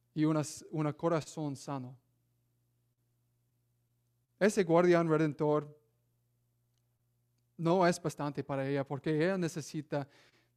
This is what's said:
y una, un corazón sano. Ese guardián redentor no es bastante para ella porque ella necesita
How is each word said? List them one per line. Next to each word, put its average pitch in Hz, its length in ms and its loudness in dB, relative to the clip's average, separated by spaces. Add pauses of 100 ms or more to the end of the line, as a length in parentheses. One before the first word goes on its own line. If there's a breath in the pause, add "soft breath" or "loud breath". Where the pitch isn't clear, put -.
(160)
y 151 100 0
una, 156 160 2 (300)
un 156 220 -2
corazón 156 600 -4
sano. 131 400 -12 (2500)
Ese 208 240 4
guardián 170 440 4
redentor 151 720 0 (1800)
no 175 280 4
es 175 160 2
bastante 143 420 -6
para 135 240 -4
ella 139 200 -2
porque 151 280 -2
ella 175 220 2
necesita 151 680 -6 (500 soft breath)